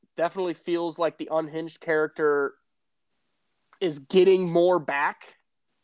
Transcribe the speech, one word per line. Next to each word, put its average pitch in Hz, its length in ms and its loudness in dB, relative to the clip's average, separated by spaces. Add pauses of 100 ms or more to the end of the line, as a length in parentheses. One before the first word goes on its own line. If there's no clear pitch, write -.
(160)
definitely 170 360 -4
feels 170 460 -4
like 160 180 -2
the - 160 -12
unhinged 160 480 -6
character 151 760 0 (1200)
is 151 200 -4
getting 185 500 4
more 175 280 4
back. 147 540 -4 (520)